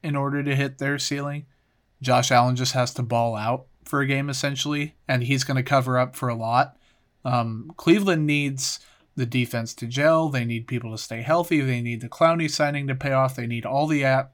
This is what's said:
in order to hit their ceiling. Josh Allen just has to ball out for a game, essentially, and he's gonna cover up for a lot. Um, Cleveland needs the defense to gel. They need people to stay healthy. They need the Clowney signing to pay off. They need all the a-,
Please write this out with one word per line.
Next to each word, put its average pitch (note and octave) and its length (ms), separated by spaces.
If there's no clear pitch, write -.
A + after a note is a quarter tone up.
in D3+ 120
order C#3 300
to C#3+ 100
hit C3+ 240
their C#3 200
ceiling. C#3+ 480
Josh B2 280
Allen B2 260
just B2+ 180
has B2 200
to B2+ 80
ball A#2 320
out A2+ 320
for C#3 160
a C3+ 60
game, C#3 220
essentially, C#3+ 680
and B2+ 160
he's C3 200
gonna C3 180
cover B2+ 360
up B2+ 180
for B2+ 120
a A#2 60
lot. A#2 420
Um, A#2 540
Cleveland E3+ 480
needs C#3+ 540
the C3 80
defense A#2 500
to A#2+ 120
gel. D#3 420
They C3 160
need A#2 220
people A#2+ 240
to A2 80
stay A2+ 240
healthy. E3 380
They B2+ 200
need A#2 220
the A#2+ 80
Clowney E3 400
signing C#3+ 380
to D3 60
pay C3+ 180
off. C3 240
They A#2+ 100
need A#2 180
all C#3+ 220
the D3+ 160
a-, C3 320